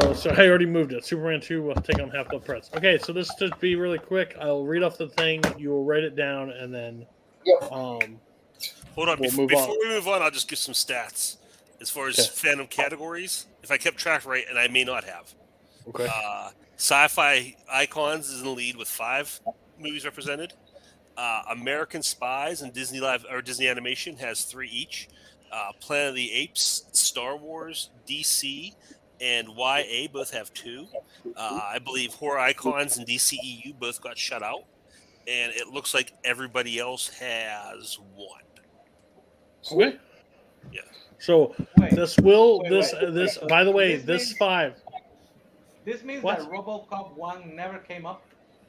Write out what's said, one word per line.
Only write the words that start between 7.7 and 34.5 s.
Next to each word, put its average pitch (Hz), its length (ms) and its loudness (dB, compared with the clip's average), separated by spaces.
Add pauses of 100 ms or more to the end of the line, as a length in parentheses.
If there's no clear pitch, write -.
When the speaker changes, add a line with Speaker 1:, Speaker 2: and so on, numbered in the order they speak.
Speaker 1:
um, 117 480 -4 (760)
Speaker 3:
Hold 165 140 0
on. 156 100 2
Speaker 1:
we'll 131 120 0
Speaker 3:
bef-, 131 60 0
Speaker 1:
move 139 120 4
Speaker 3:
before 143 220 6
Speaker 1:
on. - 100 -2
Speaker 3:
we 226 80 2
move 202 200 -2
on, 190 140 2
I'll 156 80 2
just 139 180 -6
give 147 100 -6
some 127 160 -6
stats - 600 -4 (440)
as 117 100 -8
far 135 180 -4
as 127 100 0
Speaker 1:
Okay. 117 100 4 (260)
Speaker 3:
fandom 139 160 -8
categories, 160 760 -6 (160)
if - 80 -8
I 139 60 0
kept - 220 -2
track 151 260 0
right, 127 240 -2
and 123 100 -4
I 120 100 4
may 127 160 4
not 123 200 -4
have. 87 280 -16 (560)
Speaker 1:
Okay. 120 240 -4
Speaker 3:
Uh, 104 380 -6 (260)
Sci-Fi 143 800 4 (160)
Icons 147 600 0
is 131 100 -10
in 131 60 -6
the 135 60 -4
lead 123 240 -6
with 113 120 -10
five 131 520 -6 (380)
movies 151 260 -8
represented. 143 500 -8 (600)
Uh, 117 340 -4
American 139 520 -4
Spies 143 600 -4
and 127 100 -12
Disney 127 280 -8
Live, 127 300 -2
or 127 120 -6
Disney 127 260 -2
Animation 127 480 -4
has 120 280 -6
three 127 240 -10
each. 120 400 -12 (440)
Uh, 104 280 -8
Planet 143 300 -2
of 131 40 -8
the 120 180 -4
Apes, - 600 -2
Star 131 440 0
Wars, 160 540 -12 (160)
D 147 160 -10
C, 147 520 -2 (460)
and 120 340 -2
Y 131 340 0
A 123 200 -6
both 139 240 -8
have 110 220 -10
two. 127 320 -14 (500)
Uh, 104 260 -6
I 104 160 -6
believe 127 360 -6
Horror 143 240 -2
Icons 139 580 0
and 120 100 -8
D 120 120 -4
C 135 240 0
E 120 240 -14
U 143 80 -14
both 120 260 -8
got 120 160 -12
shut 117 260 -6
out. 127 220 -8 (640)